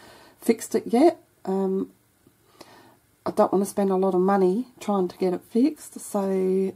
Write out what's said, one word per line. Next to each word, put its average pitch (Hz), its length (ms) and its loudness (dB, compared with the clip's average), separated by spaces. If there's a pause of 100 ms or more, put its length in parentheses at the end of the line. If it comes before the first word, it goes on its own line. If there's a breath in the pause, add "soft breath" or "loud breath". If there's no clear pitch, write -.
(400 loud breath)
fixed - 360 -2
it - 100 -2
yet. 277 340 4 (240)
Um, 190 460 -2 (1400 loud breath)
I - 60 -4
don't - 200 2
want 196 120 2
to 190 40 -6
spend 196 220 -2
a 190 60 0
lot 190 180 0
of 180 60 2
money 196 480 2 (100)
trying 196 300 -2
to - 100 -14
get 185 140 0
it 180 100 -6
fixed, - 560 -2
so... 190 760 -2